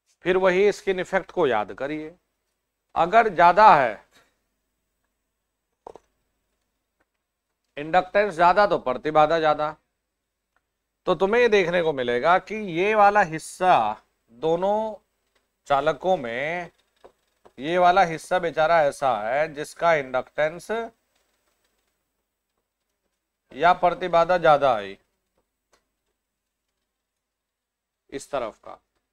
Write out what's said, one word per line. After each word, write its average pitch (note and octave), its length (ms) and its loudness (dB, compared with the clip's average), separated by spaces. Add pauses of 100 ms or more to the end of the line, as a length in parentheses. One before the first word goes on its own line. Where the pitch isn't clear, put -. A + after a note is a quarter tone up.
(240)
फिर F3+ 120 0
वही F#3+ 360 2
स्किन F#3 280 -6
इफेक्ट F3+ 300 -6
को E3+ 160 -2
याद G#2+ 260 -2
करिए, D3+ 420 -10 (800)
अगर G#3+ 400 4
ज्यादा F3+ 420 8
है A#2 320 -2 (3750)
इंडक्टेंस F3+ 580 -2
ज्यादा F3 320 4
तो E3+ 120 -2
प्रतिबाधा D3+ 600 0
ज्यादा। D3+ 380 -2 (1300)
तो F3+ 80 0
तुम्हें G3 280 0
ये A#3+ 60 2
देखने F3 340 0
को D#3+ 100 -2
मिलेगा C3 480 0
कि F#3+ 140 -12 (180)
ये F#3+ 220 -2
वाला G#3 280 4
हिस्सा E3 540 -2 (560)
दोनों F#3 600 -4 (720)
चालकों D#3 500 -2
में, D3 540 -8 (880)
ये D#3+ 200 -4
वाला F3+ 260 4
हिस्सा E3+ 340 -4
बेचारा D#3+ 440 0
ऐसा C3+ 380 -2
है C#3 340 -4
जिसका E3 400 -2
इंडक्टेंस D3 760 -6 (2750)
या D3+ 200 2
प्रतिबाधा F3 680 0
ज्यादा C#3+ 360 4
आई G2 220 -8 (3250)
इस C#3 200 -16
तरफ A#2+ 280 -8
का, F#2 200 -20 (340)